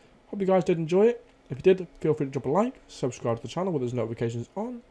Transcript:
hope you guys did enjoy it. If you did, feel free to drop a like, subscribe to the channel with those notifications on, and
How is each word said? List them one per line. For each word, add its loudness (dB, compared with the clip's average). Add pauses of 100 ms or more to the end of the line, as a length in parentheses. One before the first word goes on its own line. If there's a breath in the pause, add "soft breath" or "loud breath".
(280 soft breath)
hope -6
you 0
guys 4
did 2
enjoy 4
it. -2 (260)
If -10
you -14
did, 4 (140)
feel 2
free -4
to -8
drop -4
a 0
like, 2 (140)
subscribe -4
to -14
the -10
channel -4
with 0
those -4
notifications -4
on, -6
and -10